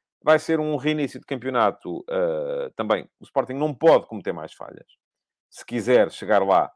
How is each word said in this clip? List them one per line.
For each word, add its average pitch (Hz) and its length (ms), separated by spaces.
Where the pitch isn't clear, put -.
vai 156 160
ser 160 200
um 151 160
reinício 143 440
de - 60
campeonato, 113 840
ah, 76 640
também. 107 340
O - 40
Sporting 131 300
não 147 200
pode 143 340
cometer 98 260
mais 80 200
falhas. - 320
Se - 160
quiser 113 460
chegar 98 320
lá, 90 320